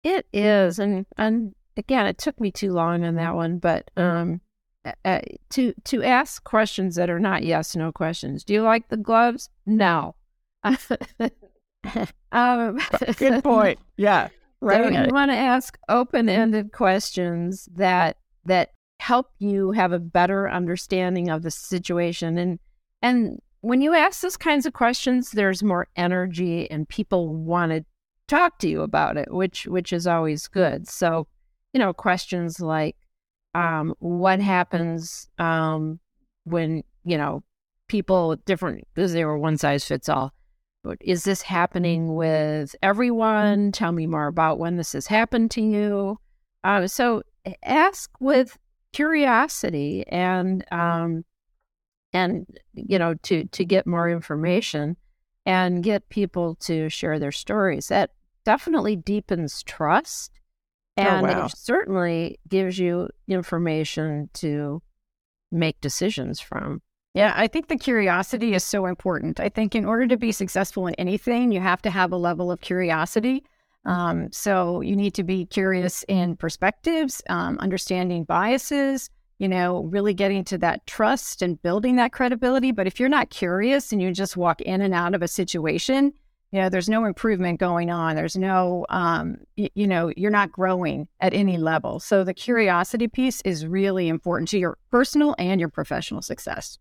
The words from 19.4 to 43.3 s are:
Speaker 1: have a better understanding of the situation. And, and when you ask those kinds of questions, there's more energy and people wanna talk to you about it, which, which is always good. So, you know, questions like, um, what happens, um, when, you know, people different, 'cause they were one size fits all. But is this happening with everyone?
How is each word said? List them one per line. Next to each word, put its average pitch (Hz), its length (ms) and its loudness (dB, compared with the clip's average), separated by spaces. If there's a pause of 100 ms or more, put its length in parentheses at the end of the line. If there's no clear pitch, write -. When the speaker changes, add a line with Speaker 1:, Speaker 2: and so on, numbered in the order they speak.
Speaker 1:
have 185 200 2
a 175 60 0
better 180 500 2
understanding 180 800 -2
of 160 140 -2
the 165 80 -6
situation. 175 880 -4
And, 175 200 -2 (440)
and 240 380 0 (200)
when 254 220 2
you 302 100 4
ask 349 280 4
those 359 160 -4
kinds 294 280 2
of 311 80 -2
questions, 247 600 0
there's 196 300 2
more 180 340 0
energy 180 760 -2
and 156 180 -6
people 175 460 -2
wanna 160 500 -2 (440)
talk 339 320 4
to 180 80 0
you 156 140 0
about 151 340 0
it, - 160 -6
which, 180 340 -2
which 180 260 -4
is 170 140 -2
always 160 400 0
good. 170 420 0
So, 165 380 0 (480)
you 262 60 4
know, 190 120 4
questions 175 680 -2
like, 156 360 -2 (580)
um, 160 440 0
what 185 420 2
happens, 170 880 -2 (100)
um, 160 600 -2 (460)
when, 160 400 -2 (200)
you 170 140 0
know, 143 240 -4 (460)
people 180 480 2 (100)
different, 170 480 -4
'cause 175 180 0
they 165 120 0
were 151 120 -2
one 151 220 0
size 143 260 0
fits 143 240 -4
all. 135 240 0 (520)
But - 160 -8
is 175 220 -2
this 196 200 -2
happening 170 760 0
with 156 640 0
everyone? 208 880 2